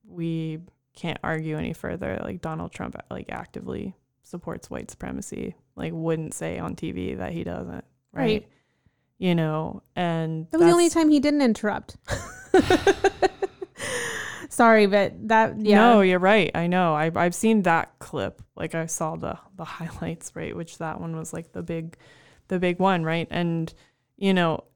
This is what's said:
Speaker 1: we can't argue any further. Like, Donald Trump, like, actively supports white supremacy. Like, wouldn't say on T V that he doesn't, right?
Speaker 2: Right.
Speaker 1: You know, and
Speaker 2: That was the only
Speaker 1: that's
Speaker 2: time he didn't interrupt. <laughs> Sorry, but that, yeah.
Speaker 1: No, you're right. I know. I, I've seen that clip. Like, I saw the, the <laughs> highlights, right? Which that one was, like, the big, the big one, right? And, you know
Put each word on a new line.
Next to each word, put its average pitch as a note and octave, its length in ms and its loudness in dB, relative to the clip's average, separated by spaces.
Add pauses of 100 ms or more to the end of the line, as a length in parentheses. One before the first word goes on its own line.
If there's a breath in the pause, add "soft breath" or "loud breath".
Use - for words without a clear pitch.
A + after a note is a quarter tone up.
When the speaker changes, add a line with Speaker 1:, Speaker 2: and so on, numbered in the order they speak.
Speaker 1:
we E3 520 -6 (360)
can't - 280 -8
argue D#3+ 340 -4
any - 160 -6
further. - 500 -6
Like, F#3 180 -10
Donald E3 320 -8
Trump, - 240 -10 (140)
like, - 200 -12
actively - 640 -10 (280)
supports - 480 -12
white - 200 -10
supremacy. - 640 -12 (220)
Like, E3 180 -8
wouldn't D#3+ 400 -4
say E3 240 -8
on E3+ 180 -8
T E3 160 -8
V - 220 -6
that - 180 -8
he E3+ 120 -8
doesn't, - 400 -10 (280)
right? A3 300 0
Speaker 2:
Right. - 60 -20 (680)
Speaker 1:
You F3+ 160 2
know, D#3 480 -2 (140)
and E3 540 -4
Speaker 2:
That D#4+ 80 -2
was E4+ 80 6
the F4 60 8
only F4 120 6
Speaker 1:
that's E4+ 100 2
Speaker 2:
time E4 160 4
he D4 100 6
didn't D4 220 2
interrupt. - 600 0
<laughs> - 40 -20 (2500 loud breath)
Sorry, A3+ 380 6
but G3 420 0
that, A3 320 2
yeah. G#3 180 6
Speaker 1:
No, A3+ 220 8
you're F#3 180 4
right. F#3+ 360 4
I E3+ 120 0
know. F3 280 2
I, D#3 200 0
I've F3 220 0
seen A3 260 4
that E3 380 0
clip. - 420 -8 (140)
Like, D#3+ 180 -8
I E3 120 -4
saw E3 300 -6
the, - 220 -8 (180)
the F3 80 -14
<laughs> - 140 -14
highlights, E3+ 560 -10
right? D#3+ 220 -10
Which E3+ 220 -12
that D#3+ 220 -8
one E3 160 -8
was, D#3+ 160 -12
like, E3 200 -12
the F3+ 100 -10
big, E3 340 -8 (520 soft breath)
the F#3+ 100 -2
big F3+ 220 0
one, F#3 240 2
right? D#3+ 260 -2
And, E3 420 -2 (440)
you G3 180 2
know E3+ 300 0 (120)